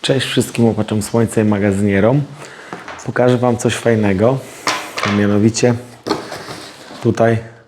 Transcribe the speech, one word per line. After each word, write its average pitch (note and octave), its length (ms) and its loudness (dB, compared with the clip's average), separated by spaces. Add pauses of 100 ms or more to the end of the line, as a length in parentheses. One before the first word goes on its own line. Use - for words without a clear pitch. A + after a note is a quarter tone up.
Cześć C3+ 200 2
wszystkim A#2 380 0
łopaczom G#2+ 360 0
słońca A2+ 400 0
i - 20 2
magazynierom. G#2 760 2 (840)
Pokażę B2 320 2
wam A#2 200 2
coś A#2 180 0
fajnego, G#2+ 640 2 (680)
a G#2 60 0
mianowicie G#2 640 2 (1300)
tutaj A2+ 340 2 (300)